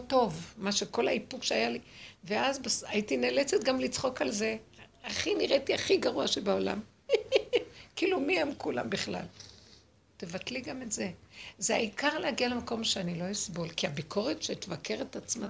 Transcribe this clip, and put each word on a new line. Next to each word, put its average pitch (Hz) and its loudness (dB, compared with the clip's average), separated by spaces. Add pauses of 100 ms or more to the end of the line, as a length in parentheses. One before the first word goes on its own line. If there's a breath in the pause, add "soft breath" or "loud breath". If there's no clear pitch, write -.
טוב, 202 4
מה 196 -2
שכל 208 2
האיפוק 262 0
שהיה 226 2
לי, 240 -2 (440 loud breath)
ואז 240 0
בס-, 233 -2
הייתי 214 0
נאלצת 247 4
גם 262 2
לצחוק 254 0
על 254 2
זה. 220 0 (460 loud breath)
הכי, 254 0
נראיתי - 4
הכי - 4
גרוע - 2
שבעולם. 190 2 (300)
<laughs> - 0
כאילו, 370 2
מי 311 2
הם 285 0
כולם - -2
בכלל? - -2 (920 loud breath)
תבטלי 196 -8
גם 262 -8
את 226 -8
זה. 202 -2 (460 loud breath)
זה 214 2
העיקר 285 2
להגיע 247 2
למקום 233 -2
שאני 175 0
לא 180 -2
אסבול, 170 -4
כי - -2
הביקורת 175 -2
שתבקר - -4
את - -8
עצמה, - -6